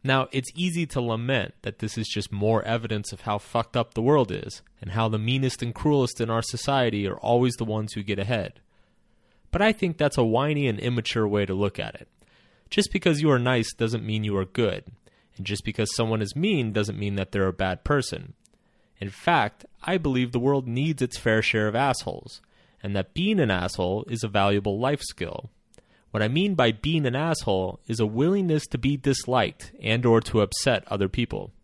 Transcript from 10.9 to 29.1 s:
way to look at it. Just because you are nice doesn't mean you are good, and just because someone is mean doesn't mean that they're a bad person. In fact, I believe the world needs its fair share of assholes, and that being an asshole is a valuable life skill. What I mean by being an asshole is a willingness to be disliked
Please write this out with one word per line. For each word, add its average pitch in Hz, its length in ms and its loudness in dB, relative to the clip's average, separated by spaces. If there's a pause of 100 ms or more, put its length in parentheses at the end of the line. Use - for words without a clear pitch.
way 101 200 2
to 95 80 -4
look 101 240 0
at - 180 -8
it. - 120 -18 (640)
Just - 220 0
because 165 280 2
you 156 100 4
are 131 80 6
nice 120 360 2
doesn't 113 320 -2
mean 107 180 -2
you 101 120 0
are 95 80 2
good, 98 400 -2 (520)
and 95 80 -10
just 101 200 -6
because 107 300 -2
someone 110 280 0
is 98 140 -6
mean 151 360 0
doesn't 104 260 -2
mean 101 180 -2
that 95 160 -4
they're 98 160 2
a 90 40 0
bad 92 300 -2
person. - 520 -2 (680)
In 98 100 -6
fact, - 560 0 (160)
I 185 160 -2
believe 127 340 0
the 123 60 0
world 131 300 2
needs 135 340 0
its - 160 -4
fair 110 240 4
share 107 240 2
of 107 80 -2
assholes, - 680 -2 (420)
and 101 120 -6
that 95 200 -2
being 190 260 2
an 117 100 4
asshole 90 580 0
is 120 140 -4
a 113 60 -4
valuable 101 500 2
life 135 240 0
skill. - 480 -8 (600)
What 107 120 0
I 107 60 2
mean 180 260 2
by 120 180 4
being 147 340 0
an 120 80 0
asshole 110 720 -2
is 110 140 -4
a 110 60 4
willingness 156 640 2
to 131 100 -6
be 139 180 2
disliked 127 840 0